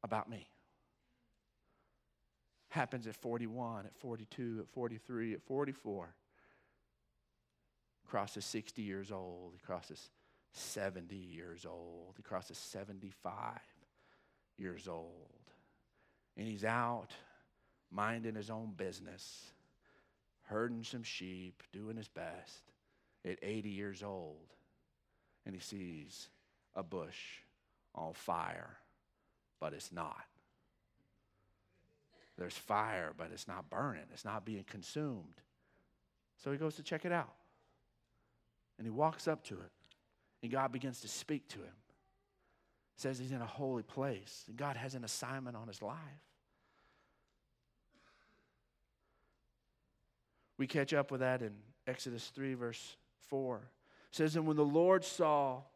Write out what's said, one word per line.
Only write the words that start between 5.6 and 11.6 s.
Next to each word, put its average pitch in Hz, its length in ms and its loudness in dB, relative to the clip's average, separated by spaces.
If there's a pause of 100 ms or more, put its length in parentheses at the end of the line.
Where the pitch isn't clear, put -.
Crosses 101 380 0
sixty - 380 -4
years 98 280 -4
old. 90 440 -8
He 92 60 -18
crosses 87 500 -8 (420)
seventy 92 640 -4
years 87 500 -10